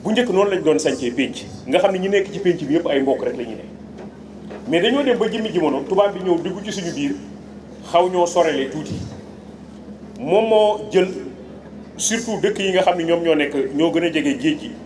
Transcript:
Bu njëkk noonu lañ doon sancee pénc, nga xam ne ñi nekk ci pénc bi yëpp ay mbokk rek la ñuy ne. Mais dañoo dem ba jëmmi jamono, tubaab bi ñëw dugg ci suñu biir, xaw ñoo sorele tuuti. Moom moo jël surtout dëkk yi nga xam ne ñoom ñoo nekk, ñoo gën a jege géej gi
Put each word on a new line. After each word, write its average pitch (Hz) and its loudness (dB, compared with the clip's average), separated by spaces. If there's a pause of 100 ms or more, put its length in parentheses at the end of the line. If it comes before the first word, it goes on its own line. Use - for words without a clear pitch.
Bu 202 0
njëkk 240 2
noonu 196 4
lañ 180 0
doon 147 6
sancee 127 0
pénc, 120 -2 (220)
nga 147 4
xam 190 4
ne 185 -2
ñi 190 0
nekk 196 2
ci 165 -6
pénc 170 2
bi 139 -2
yëpp 165 0
ay 139 2
mbokk 131 0
rek 123 -4
la 123 -6
ñuy 110 -10
ne. - -14 (1040)
Mais 170 2
dañoo 254 2
dem 247 4
ba 214 2
jëmmi 214 -2
jamono, 151 2
tubaab 202 4
bi 190 -6
ñëw 180 2
dugg 196 -6
ci 208 -6
suñu 175 -4
biir, 285 -2 (760)
xaw 180 4
ñoo 180 2
sorele 160 0
tuuti. - -8 (1300)
Moom 190 4
moo 214 4 (120)
jël 185 4 (920)
surtout 226 -2
dëkk 202 0
yi 196 0
nga 185 4
xam 180 4
ne 170 -2
ñoom 170 2
ñoo 160 4
nekk, 147 0 (180)
ñoo 165 4
gën 170 2
a 170 2
jege 143 0
géej 147 0
gi 120 -10 (140)